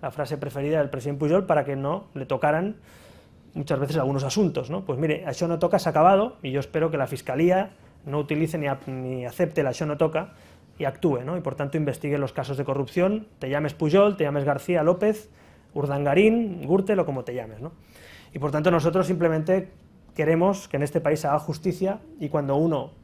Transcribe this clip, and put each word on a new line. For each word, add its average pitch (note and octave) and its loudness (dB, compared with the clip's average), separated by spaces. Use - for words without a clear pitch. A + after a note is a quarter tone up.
la C#3+ -6
frase D3 -6
preferida C#3+ -2
del C#3+ 0
presidente C#3+ -4
Pujol F3+ 4
para D3+ 4
que C#3 -4
no D3 -4
le C3+ -8
tocaran D#3 0
muchas D3 -2
veces C#3+ -2
algunos C#3 0
asuntos, C3+ 0
¿no? F#3 -6
Pues B2+ -4
mire, D3+ -2
això D#3 -4
no E3 0
toca, F3 2
s'ha - 0
acabado, F#3+ 6
y C#3 -4
yo C#3 0
espero D#3 -2
que D#3 -4
la C3+ 0
Fiscalía E3+ 0
no C#3+ -4
utilice D#3 -2
ni D3 -2
ap-, C#3 -4
ni C3 -6
acepte D#3+ -2
el C#3+ 2
això C3 -2
no D3 -2
toca D#3+ 0
y D3+ -6
actúe, C3+ 0
¿no? D#3 -6
Y F3 -4
por C3+ -6
tanto C#3+ -4
investigue D3 -2
los C#3 -2
casos C3+ -6
de C#3 -4
corrupción, F3 -2
te C3 -8
llames D3 -2
Pujol, G3 4
te D#3+ 0
llames C#3+ 0
García D3 0
López, F#3 2
Urdangarín, D#3+ 2
Gürtel F#3+ 2
o E3 2
como C3 -4
te B2 -8
llames, A2 -10
¿no? D#3 -10
Y - -8
por C#3+ -2
tanto D3+ 2
nosotros E3 4
simplemente D#3+ 0
queremos E3 2
que C#3+ -4
en C#3 0
este D3 -2
país D3+ 0
se D3+ -2
haga C#3+ 2
justicia F#3+ -4
y D3+ -6
cuando C#3 0
uno D3+ 0